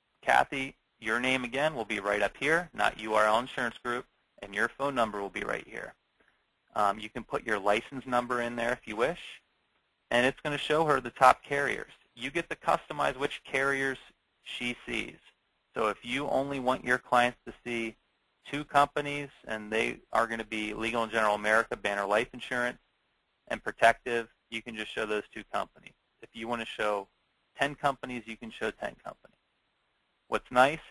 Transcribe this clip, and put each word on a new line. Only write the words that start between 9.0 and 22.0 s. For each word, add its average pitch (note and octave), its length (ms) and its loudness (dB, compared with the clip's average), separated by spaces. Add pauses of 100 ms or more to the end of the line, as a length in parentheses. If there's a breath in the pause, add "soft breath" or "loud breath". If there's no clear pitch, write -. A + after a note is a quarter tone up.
and A#2+ 140 4
it's C3+ 160 0
gonna D3 180 -4
show D#3 260 2
her C#3 160 4
the A#2+ 80 -6
top - 340 8
carriers. C#3 480 -2 (240)
You B2 140 -8
get E3+ 220 -4
to D#3+ 40 -6
customize D3 600 -2
which - 260 -4
carriers C3+ 540 0 (460)
she A#2+ 420 -6
sees. A#2 320 -6 (580)
So A2 120 0
if G#2 160 -2
you C3 240 -4
only C#3 320 -2
want B2+ 260 -2
your B2 140 2
clients B2 480 2
to A2+ 60 -12 (100)
see A#2 320 -4 (540)
two D3 140 -6
companies, C#3+ 680 0 (180)
and G#2+ 240 -6
they A#2 260 0 (160)
are A2+ 140 4
gonna A2+ 160 -4
be G#2+ 320 -4
Legal & A2+ 320 0
General A2 260 4
America, G#2+ 420 2
Banner G2+ 300 -2